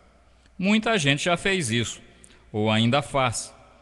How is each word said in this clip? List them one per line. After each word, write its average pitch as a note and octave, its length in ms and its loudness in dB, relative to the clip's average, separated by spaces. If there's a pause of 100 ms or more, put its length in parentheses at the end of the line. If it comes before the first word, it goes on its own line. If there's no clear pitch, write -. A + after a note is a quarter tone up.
(580)
Muita G#3+ 400 0
gente C#3+ 280 0
já F3 100 2
fez F3+ 340 -2
isso, A#2 320 -2 (480)
ou A2 220 0
ainda A#2 300 2
faz, C3 520 -2 (280)